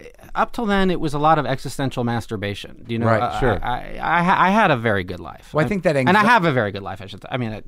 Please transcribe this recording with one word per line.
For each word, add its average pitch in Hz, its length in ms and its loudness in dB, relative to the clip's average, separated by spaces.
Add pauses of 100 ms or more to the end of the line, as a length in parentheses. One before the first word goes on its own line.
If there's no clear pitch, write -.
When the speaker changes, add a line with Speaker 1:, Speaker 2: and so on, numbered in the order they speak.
(340)
Speaker 1:
up 214 180 0
till 240 120 -4
then, 196 260 2
it 165 100 -2
was 156 120 -2
a 147 60 -2
lot 156 200 4
of 143 60 0
existential 131 600 -4
masturbation. 104 800 -6
Do 117 80 -8
you 113 40 -2
know? 117 80 0
Speaker 2:
Right, 113 160 2
Speaker 1:
I, 113 180 -2
Speaker 2:
sure. 110 240 2
Speaker 1:
I, 107 320 -6
I, 156 240 0
I, 170 260 2
I 185 40 4
had 202 200 4
a 135 60 2
very 110 280 0
good 90 160 -10
life. - 320 -16
Speaker 2:
Well, 147 100 2
I - 40 0
Speaker 1:
I - 20 -2
Speaker 2:
think 196 140 -4
that 156 140 2
Speaker 1:
and 131 120 2
I 208 140 6
Speaker 2:
anxi- 202 40 4
Speaker 1:
have 226 180 6
a 160 80 2
very 110 200 0
good 98 100 -8
life, 95 200 -12
I 92 40 -14
should, 95 220 -16
I - 80 -4
mean, 110 320 -4